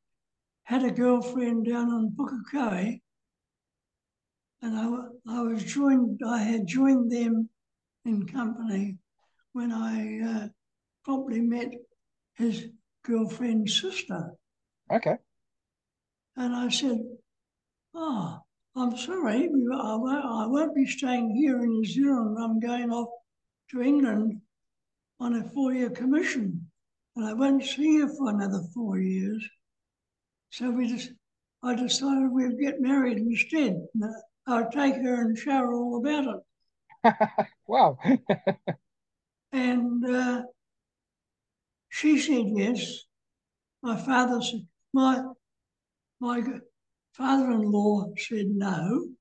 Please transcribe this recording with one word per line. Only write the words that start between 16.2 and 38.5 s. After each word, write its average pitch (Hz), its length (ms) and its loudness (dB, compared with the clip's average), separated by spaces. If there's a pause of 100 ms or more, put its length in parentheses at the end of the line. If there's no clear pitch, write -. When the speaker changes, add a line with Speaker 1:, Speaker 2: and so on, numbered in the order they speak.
Speaker 1:
And 247 180 -4
I 247 140 -2
said, 240 320 0 (920)
"Oh, 214 460 -6 (360)
I'm 247 220 -2
sorry, 311 500 -2
we, 285 140 2 (120)
I 220 220 -4
won't, 262 300 -2
I 220 220 -4
won't 302 280 0
be 269 100 4
staying 247 480 -2
here 254 300 2
in 233 60 2
New 226 160 0
Zealand. 226 520 2
I'm 226 220 0
going 240 320 -2
off 233 160 -2 (640)
to 247 100 -2
England 240 600 2 (800)
on 240 160 -2
a 220 160 -4
four-year 254 400 0
commission, 233 800 0 (460)
and 226 100 -4
I 214 80 -4
won't 269 300 2
see 302 300 2
you 302 240 4
for 262 140 -2
another 196 320 0 (100)
four 208 240 -4
years." 190 500 -2 (1000)
So 247 220 -4
we 240 160 0
just, 233 240 -6 (520)
I 247 120 0
decided 262 560 2
we'd 254 280 0
get 277 220 0
married 254 360 2
instead. 226 760 0
And 214 100 0 (440)
I'll 233 220 0
take 277 260 2
her 247 260 0
and 220 160 2
show 285 140 -4
her 247 220 2
all 240 260 -2
about 269 420 -2 (600)
it. 214 440 2 (100)
Speaker 2:
<laughs> - 100 -20
Wow. 202 360 4
<laughs> - 1500 -2